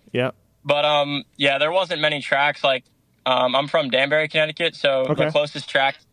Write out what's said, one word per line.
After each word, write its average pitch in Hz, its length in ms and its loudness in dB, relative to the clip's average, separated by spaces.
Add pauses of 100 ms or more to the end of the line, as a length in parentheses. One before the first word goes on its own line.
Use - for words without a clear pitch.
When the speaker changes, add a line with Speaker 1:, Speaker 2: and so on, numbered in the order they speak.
(120)
Speaker 1:
yeah. 123 200 -2 (320)
Speaker 2:
But, 147 200 2
um, 143 400 0 (120)
yeah, 139 220 2
there 151 140 0
wasn't 175 280 0
many 151 200 0
tracks. 143 420 0
Like, 135 220 0 (420)
um, 127 300 2
I'm 143 100 0
from 143 240 0
Danbury, 143 380 2
Connecticut, 156 480 -2
so 135 320 0
Speaker 1:
Okay. 151 180 0
Speaker 2:
the 156 40 -4
closest 147 380 -4
track 139 280 0 (160)